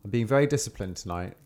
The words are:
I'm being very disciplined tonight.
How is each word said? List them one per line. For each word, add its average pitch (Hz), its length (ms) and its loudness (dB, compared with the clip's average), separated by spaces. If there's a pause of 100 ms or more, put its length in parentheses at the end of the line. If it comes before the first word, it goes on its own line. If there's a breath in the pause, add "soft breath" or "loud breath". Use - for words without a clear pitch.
I'm 101 60 -10
being 117 160 2
very 139 200 6
disciplined 107 500 -2
tonight. 90 360 -6 (120)